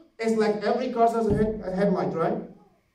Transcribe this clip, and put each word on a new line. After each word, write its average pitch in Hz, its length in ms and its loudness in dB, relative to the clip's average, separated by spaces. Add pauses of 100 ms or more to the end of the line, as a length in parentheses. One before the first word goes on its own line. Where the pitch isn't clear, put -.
(180)
It's 220 180 0
like 208 260 2
every 233 300 -2
car 233 160 4
has 226 180 0
a 202 80 2
head-, 214 300 0
a 185 80 -8
headlight, 185 420 0
right? 165 340 -2 (460)